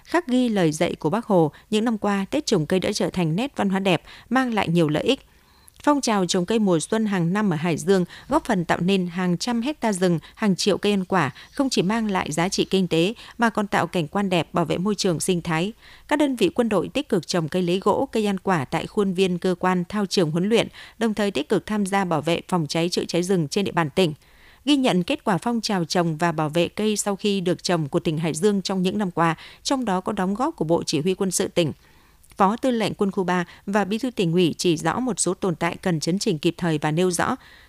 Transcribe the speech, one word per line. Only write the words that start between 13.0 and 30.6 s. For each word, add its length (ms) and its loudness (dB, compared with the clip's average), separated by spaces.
mà 120 2
còn 180 -2
tạo 200 0
cảnh 200 -2
quan 220 -2
đẹp, 240 0
bảo 120 2
vệ 120 -2
môi 180 -2
trường 240 0
sinh 220 0
thái. 320 -2
Các 120 0
đơn 160 2
vị 140 4
quân 200 0
đội 180 0
tích 220 -4
cực 180 0
trồng 200 -2
cây 140 -2
lấy 180 0
gỗ, 320 0
cây 140 -2
ăn 140 -2
quả 260 -2
tại 220 -4
khuôn 260 -2
viên 240 0
cơ 220 0
quan, 300 0
thao 160 -2
trường 260 0
huấn 180 0
luyện, 180 2
đồng 160 0
thời 180 -2
tích 180 -4
cực 160 0
tham 200 -2
gia 200 0
bảo 160 0
vệ, 260 0
phòng 200 0
cháy, 220 0
chữa 180 -2
cháy 160 0
rừng 240 0
trên 180 -2
địa 60 -4
bàn 180 0
tỉnh. 240 2
Ghi 100 4
nhận 280 2
kết 200 -4
quả 140 2
phong 240 -2
trào 240 -2
trồng 320 0
và 140 0
bảo 180 -2
vệ 180 2
cây 300 -2
sau 180 -2
khi 260 -2
được 220 -2
trồng 260 0
của 100 -2
tỉnh 180 -2
Hải 160 -2
Dương 280 2
trong 200 -4
những 160 0
năm 140 -2
qua, 240 2
trong 220 -2
đó 160 0
có 100 -4
đóng 240 -2
góp 200 -2
của 100 -4